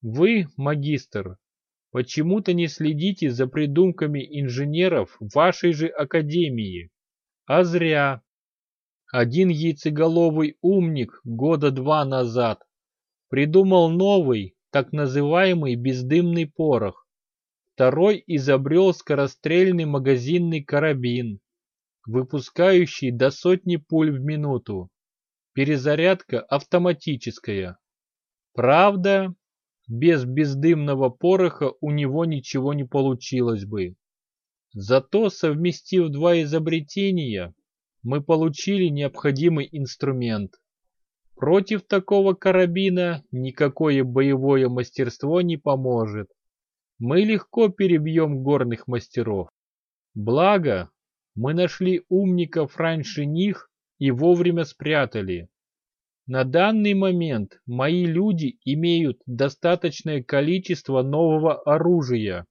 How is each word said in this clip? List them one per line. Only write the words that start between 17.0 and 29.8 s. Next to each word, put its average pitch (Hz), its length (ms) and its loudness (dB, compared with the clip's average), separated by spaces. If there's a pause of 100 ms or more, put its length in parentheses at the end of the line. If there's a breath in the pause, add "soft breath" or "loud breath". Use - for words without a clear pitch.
Второй 160 540 2
изобрел 147 680 2
скорострельный 160 920 0
магазинный 143 800 0
карабин, 123 760 -2 (680)
выпускающий 143 1040 0
до 123 220 2
сотни 180 460 0
пуль 156 340 0
в 135 100 -4
минуту. 135 680 -4 (640)
Перезарядка 147 880 0
автоматическая. 135 1400 -4 (720)
Правда, 190 800 2 (540)